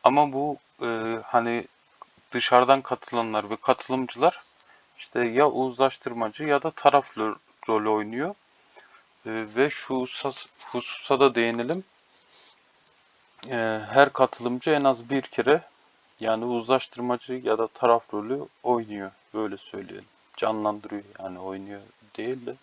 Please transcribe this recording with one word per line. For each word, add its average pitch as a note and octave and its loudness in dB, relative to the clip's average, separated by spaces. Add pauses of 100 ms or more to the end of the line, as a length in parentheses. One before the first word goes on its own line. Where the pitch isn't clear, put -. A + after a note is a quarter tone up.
Ama C#3+ 4
bu, C#3 -4 (240)
e, A2+ -4
hani A#2 0 (640)
dışarıdan B2+ 6
katılanlar A2+ -4
ve A2 -4
katılımcılar C3 0 (560)
işte - -2
ya B2+ 4
uzlaştırmacı B2 -2
ya C#3+ 0
da D#3+ -4
taraf C#3+ 4
lo-, G#2+ -2 (320)
rolü A2 2
oynuyor. A2+ -2 (920)
E, A2+ -8 (240)
ve C#3 4
şu - -6
hususa, B2+ -4 (400)
hususa - -4
da C3 6
değinelim. A#2+ 0 (1700)
E, A2+ -2
her C3+ 6
katılımcı B2 0
en D3 2
az A#2 2
bir C3+ 0
kere C3+ 2 (580)
yani A2 -2
uzlaştırmacı B2 -2
ya A#2+ 0
da A2+ -2
taraf A#2 2
rolü A2+ -6 (160)
oynuyor. G#2+ -4 (220)
Öyle G#2+ -6
söyleyelim. G2 -14 (320)
Canlandırıyor G#2 -4 (160)
yani F#2 -12
oynuyor G2 -12 (360)
değil A#2+ -8
de. B2 -10